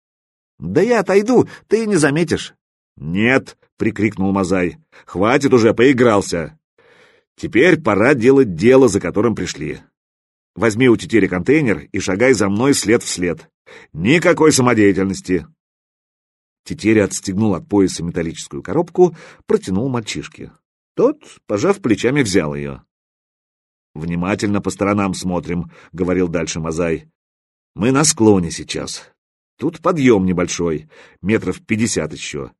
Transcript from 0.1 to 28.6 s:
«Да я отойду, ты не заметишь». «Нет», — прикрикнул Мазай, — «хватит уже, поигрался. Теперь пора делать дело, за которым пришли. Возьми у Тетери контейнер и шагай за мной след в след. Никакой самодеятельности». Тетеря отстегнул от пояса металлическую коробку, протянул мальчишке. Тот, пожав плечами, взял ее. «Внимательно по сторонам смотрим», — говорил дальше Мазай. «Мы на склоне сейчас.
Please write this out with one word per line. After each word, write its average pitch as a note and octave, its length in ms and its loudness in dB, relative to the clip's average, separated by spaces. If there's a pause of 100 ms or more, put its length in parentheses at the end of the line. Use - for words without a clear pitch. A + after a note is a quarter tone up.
«Да G2+ 220 0
я A#3 180 2
отойду, G#3 480 2 (200)
ты A3 180 0
не G3+ 100 0
заметишь». D3 580 0 (420)
«Нет», — G#2+ 600 -2 (220)
прикрикнул G2+ 520 -2
Мазай, — F2+ 460 -2 (300)
«хватит C3 480 0
уже, A2 180 6
поигрался. A2 840 2 (800)
Теперь D#3 440 2
пора G#2+ 320 2
делать B2+ 420 4
дело, B2 340 6
за F#2+ 120 0
которым A2 340 -2
пришли. D2+ 460 -10 (760)
Возьми A2+ 360 2
у G#2+ 80 6
Тетери F#2+ 300 0
контейнер F#2 640 0
и G2 60 -4
шагай G#2+ 360 0
за G2 160 -2
мной B2+ 240 0
след A2+ 280 0
в - 60 -12
след. E2+ 400 -6 (460)
Никакой D#3 580 2
самодеятельности». G2 920 0 (1200)
Тетеря G#2 400 0
отстегнул G2 500 -2
от D#2 120 -10
пояса F#2+ 380 0
металлическую E2 580 -8
коробку, F3 540 0 (300)
протянул C#3 420 -2
мальчишке. G#2 640 -10 (420)
Тот, B3 280 0 (240)
пожав D#3+ 340 -2
плечами, B2+ 400 0
взял F2 340 0
ее. C#2+ 280 -10 (1120)
«Внимательно F#2 680 -4
по - 80 -4
сторонам G2 460 -2
смотрим», — F2 560 -6 (220)
говорил F2+ 360 0
дальше E2 320 -6
Мазай. D#2+ 480 -4 (680)
«Мы A#2+ 180 -2
на C#3+ 120 2
склоне G2+ 460 2
сейчас. C#2+ 600 -12 (500)